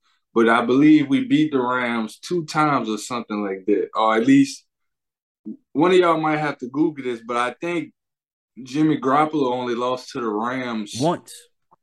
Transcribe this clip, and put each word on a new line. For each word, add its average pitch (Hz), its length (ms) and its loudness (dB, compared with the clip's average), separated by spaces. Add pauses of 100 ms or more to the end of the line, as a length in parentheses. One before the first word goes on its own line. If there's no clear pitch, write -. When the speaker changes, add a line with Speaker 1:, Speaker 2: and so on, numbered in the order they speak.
(340)
Speaker 1:
but 113 140 4
I 117 160 4
believe 143 440 6
we 131 180 0
beat 147 260 0
the 135 80 0
Rams 120 580 -4
two 175 280 -6
times 147 420 -2
or 110 100 -4
something 113 460 -8
like 95 220 -8
that, 95 280 0
or 110 220 2
at 113 100 0
least 139 380 2 (1080)
one 170 200 4
of 185 40 6
y'all 170 240 4
might 156 180 0
have 147 200 -4
to 127 100 -10
Google 143 360 -2
this, 120 200 -4
but 120 120 -6
I 123 240 -2
think 170 320 -6 (720)
Jimmy 147 340 0
Garoppolo 139 540 0
only 123 240 -4
lost 123 340 -4
to 135 100 -8
the 117 80 -4
Rams 113 720 -6
Speaker 2:
Once. 160 340 -2 (480)